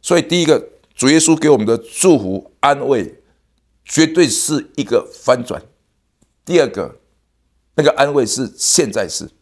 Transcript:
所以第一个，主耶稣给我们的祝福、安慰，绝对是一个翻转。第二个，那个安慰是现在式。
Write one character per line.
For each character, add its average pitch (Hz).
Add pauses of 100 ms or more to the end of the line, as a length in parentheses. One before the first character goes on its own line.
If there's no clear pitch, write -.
所 -
以 170
第 175
一 -
个， 147 (260)
主 131
耶 156
稣 160
给 156
我 139
们 107
的 117
祝 165
福、 95
安 139
慰， 127 (640)
绝 -
对 160
是 -
一 143
个 113
翻 123
转。 - (840)
第 170
二 135
个， 92 (760)
那 156
个 143
安 143
慰 143
是 120
现 -
在 98
式。 - (140)